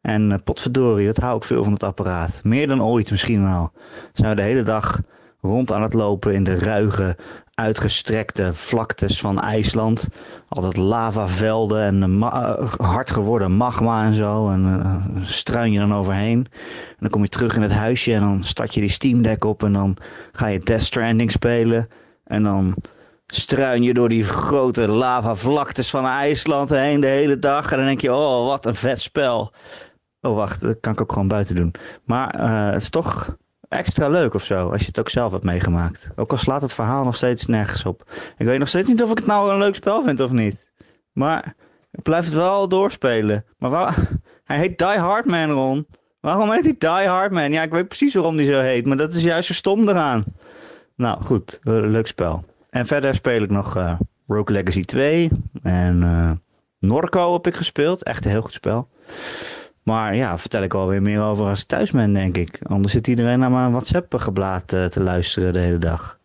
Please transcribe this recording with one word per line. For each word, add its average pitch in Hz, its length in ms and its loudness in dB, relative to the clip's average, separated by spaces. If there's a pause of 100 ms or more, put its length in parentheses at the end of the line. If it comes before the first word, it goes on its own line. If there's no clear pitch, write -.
En, 107 300 2
eh, 98 120 2
potverdorie, 120 640 2
wat 110 100 0
hou 123 200 0
ik 110 60 -6
veel 123 200 0
van 104 100 2
het 101 100 -2
apparaat. 90 600 -4
Meer 127 240 2
dan 135 160 2
ooit 110 280 2
misschien 104 320 0
wel. 90 280 0 (420)
Zijn 110 160 2
we 107 60 0
de 101 60 0
hele 117 220 2
dag 107 380 0 (400)
rond 117 300 0
aan 101 100 0
het 107 120 0
lopen 104 400 2
in 98 100 2
de 92 160 2
ruige, 98 580 0 (360)
uitgestrekte 107 1000 -2
vlaktes - 680 -2
van 98 220 0
IJsland. 110 680 0 (400)
Altijd 92 300 -2
lavavelden 107 1040 0
en 98 340 4
ma-, 113 400 0
eh, 113 160 -4
hard 101 380 -2
geworden 104 400 0
magma 113 540 2
en 110 80 4
zo. 107 360 2
En, 95 160 2 (180)
eh, 95 400 -2
struin 113 480 -2
je 101 80 2
dan 104 140 2
overheen. 104 540 0 (420)
En - 100 -20
dan 107 100 -2
kom 104 140 0
je 98 60 0
terug 117 260 -2
in 113 60 2
het 104 100 2
huisje 113 420 0
en 107 80 2
dan 101 220 2
start - 300 -6
je - 60 0
die 101 100 0
Steam 123 320 2
Deck 110 240 0
op 107 180 0
en 104 100 2
dan 98 240 2 (340)
ga - 160 -4
je 98 120 -2
Death 110 220 0
Stranding 113 500 0
spelen. 117 580 2 (340)
En 107 200 -2
dan 98 320 2 (520)
struin 127 560 0
je 123 100 4
door 120 160 4
die 113 140 2
grote 127 640 0
lavavlaktes 123 1000 0
van 135 160 -2
IJsland 139 640 0
heen 143 300 2
de 143 80 4
hele 139 320 2
dag. 143 320 0
En 143 60 0
dan 135 80 2
denk 135 160 0
je, 127 120 0
"Oh, 131 340 2
wat 135 180 -2
een 113 100 -2
vet 123 260 -2
spel." 120 520 -2 (680)
Oh, 120 140 0
wacht, 98 260 -2
dat 113 180 -2
kan 113 140 -4
ik 107 80 -4
ook 110 100 -2
gewoon 101 160 0
buiten 101 280 0
doen. 85 180 0 (320)
Maar, 123 280 -2
eh, 110 400 0
het - 80 0
is - 80 -8
toch - 480 -4 (300)
extra - 420 -2
leuk 151 240 2
of 98 100 -2
zo, 90 260 -2
als 104 120 -2
je - 60 -2
het - 120 -6
ook 113 100 -4
zelf 120 220 0
hebt 92 120 -4
meegemaakt. 85 720 -2
Ook - 160 -4
al 139 60 0
slaat 135 240 -2
het 135 120 -4
verhaal 127 300 -2
nog 123 120 -2
steeds 123 300 -2
nergens 107 400 -2
op. - 260 -8 (260)
Ik 107 80 -2
weet 127 140 2
nog 139 80 0
steeds 190 220 0
niet 240 140 4
of 226 80 0
ik 220 60 0
het 220 100 -6
nou 202 240 2
een 196 60 0
leuk 196 180 2
spel 214 280 -2
vind 143 160 0
of 127 120 0
niet. 110 400 -2 (420)
Maar 156 400 -2 (380)
ik - 120 -14
blijf 165 220 0
het 165 80 -6
wel 190 340 2
doorspelen. 120 800 0 (120)
Maar 127 120 -4
waar-, 165 260 0 (300)
<laughs> - 180 -20
hij 143 140 -4
heet 175 200 0
Die 170 100 2
Hard 202 380 0
Man, 165 260 2
Ron. 135 360 0 (340)
Waarom 202 300 2
heet 349 120 2
hij 311 140 2
Die 180 320 2
Hard 190 220 0
Man? 156 200 0
Ja, 160 120 0
ik 160 80 -4
weet 175 160 0
precies 277 260 0
waarom 165 220 2
hij 151 100 2
zo 139 160 4
heet, 127 240 0
maar 135 120 2
dat 156 160 -2
is 170 100 0
juist 170 240 2
zo 185 60 -4
stom 202 360 2
eraan. 143 340 2 (720)
Nou, 113 300 -2
goed, - 380 -2
eh, 113 100 0
leuk 110 340 2
spel. 85 360 -4 (260)
En 123 160 -2
verder 139 300 0
speel 120 260 0
ik 101 100 -2
nog, 101 240 -2
eh, 85 240 -2 (280)
Rogue 104 280 0
Legacy 95 280 0
twee 160 460 2 (340)
en, 90 400 2
eh, 85 280 2 (480)
Norco 175 540 2
heb 175 140 -2
ik 175 80 -2
gespeeld. 170 480 -2
Echt - 220 -6
een 104 60 2
heel 98 100 0
goed - 120 -10
spel. 117 340 -4 (960)
Maar 110 320 0
ja, 110 220 0
vertel 101 260 -4
ik 95 100 -2
alweer 95 280 0
meer 104 200 2
over 107 240 0
als 98 160 -2
ik - 60 -14
thuis - 240 -2
ben, 107 220 2
denk 95 240 0
ik. 87 260 -6
Anders 98 300 0
zit 120 140 0
iedereen 120 320 2
naar 127 120 2
mijn 127 200 2
WhatsApp 127 440 -2
geblaat, 95 580 -2
eh, 92 120 2
te 92 180 0
luisteren 90 500 0
de 90 60 2
hele 87 180 2
dag. 82 480 -4